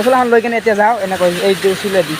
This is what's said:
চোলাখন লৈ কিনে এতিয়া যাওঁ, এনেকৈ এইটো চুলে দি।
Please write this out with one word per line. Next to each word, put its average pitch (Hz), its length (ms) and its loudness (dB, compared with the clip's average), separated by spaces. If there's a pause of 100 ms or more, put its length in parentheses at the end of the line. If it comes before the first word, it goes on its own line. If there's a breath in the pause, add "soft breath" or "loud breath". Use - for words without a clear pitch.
চোলাখন 254 280 2
লৈ 233 80 6
কিনে 233 160 -2
এতিয়া 220 240 0
যাওঁ, 220 220 2
এনেকৈ 180 260 0 (180)
এইটো 190 200 0 (140)
চুলে 190 260 0
দি। 156 120 -6